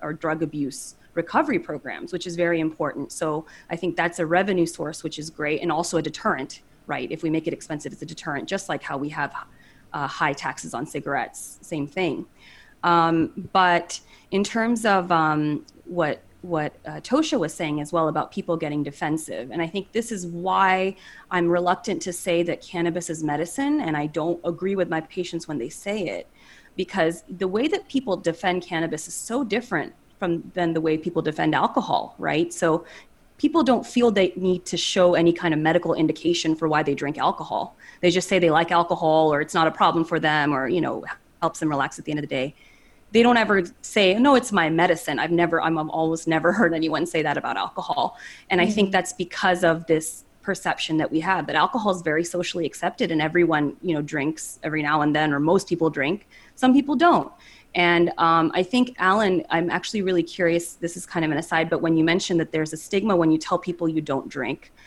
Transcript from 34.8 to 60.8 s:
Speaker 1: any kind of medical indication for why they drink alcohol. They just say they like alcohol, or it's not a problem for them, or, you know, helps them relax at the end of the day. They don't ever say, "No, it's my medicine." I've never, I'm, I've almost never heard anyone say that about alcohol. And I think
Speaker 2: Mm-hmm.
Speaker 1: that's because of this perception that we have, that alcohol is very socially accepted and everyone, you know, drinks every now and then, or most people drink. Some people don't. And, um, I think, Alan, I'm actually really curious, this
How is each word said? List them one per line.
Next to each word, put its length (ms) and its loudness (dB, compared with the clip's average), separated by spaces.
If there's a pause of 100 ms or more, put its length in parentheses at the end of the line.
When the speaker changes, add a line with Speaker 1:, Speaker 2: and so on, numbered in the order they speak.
Speaker 1:
any 180 6
kind 200 0
of 60 0
medical 340 2
indication 600 0
for 120 -2
why 160 2
they 120 0
drink 220 -4
alcohol. 580 -2 (260)
They 100 4
just 160 0
say 120 2
they 100 4
like 220 2
alcohol, 600 4
or 100 2
it's 120 -6
not 140 4
a 40 0
problem 340 4
for 140 -2
them, 340 2
or, 140 -2
you 140 0
know, 240 -4 (360)
helps 180 -2
them 100 0
relax 300 -2
at 60 -14
the 60 -6
end 80 -4
of 40 -6
the 40 -10
day. 280 -4 (580)
They 100 8
don't 120 6
ever 280 4 (180)
say, 320 4
"No, 220 6
it's 180 2
my 160 4
medicine." 500 2
I've 120 -2
never, 300 2
I'm, 160 0
I've 120 -2
almost 400 -2
never 240 4
heard 200 2
anyone 320 0
say 180 -2
that 120 0
about 220 -4
alcohol. 600 -4 (320)
And 120 2
I 60 4
think 200 2
Speaker 2:
Mm-hmm. 60 -2
Speaker 1:
that's 180 0
because 540 0
of 220 2
this 360 0 (200)
perception 540 -4
that 140 0
we 80 0
have, 280 0
that 100 -2
alcohol 360 2
is 100 -8
very 200 0
socially 420 -4
accepted 460 -2
and 100 2
everyone, 600 2
you 120 -2
know, 80 -2
drinks 640 -4
every 180 -4
now 200 2
and 120 4
then, 200 2
or 80 0
most 260 4
people 220 2
drink. 360 -2 (300)
Some 180 6
people 220 4
don't. 340 4 (460)
And, 420 4
um, 360 4
I 100 2
think, 340 0
Alan, 520 4
I'm 200 0
actually 340 -4
really 200 2
curious, 520 0
this 200 -6